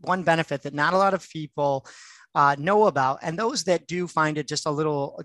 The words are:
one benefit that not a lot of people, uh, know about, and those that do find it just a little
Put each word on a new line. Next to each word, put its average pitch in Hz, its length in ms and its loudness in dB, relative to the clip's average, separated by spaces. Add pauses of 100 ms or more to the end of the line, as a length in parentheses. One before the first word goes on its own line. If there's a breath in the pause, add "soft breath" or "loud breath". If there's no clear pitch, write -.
one 180 220 -2
benefit 160 400 0
that 139 100 -8
not 147 220 0
a - 20 4
lot 196 160 4
of 180 160 -6
people, 143 560 -4 (480 loud breath)
uh, 143 240 4
know 202 300 4
about, 139 340 0
and 165 160 -6
those 226 280 -4
that 175 200 0
do 175 220 -6
find 151 320 0
it 143 80 -8
just - 180 -6
a 160 60 -2
little 147 540 -2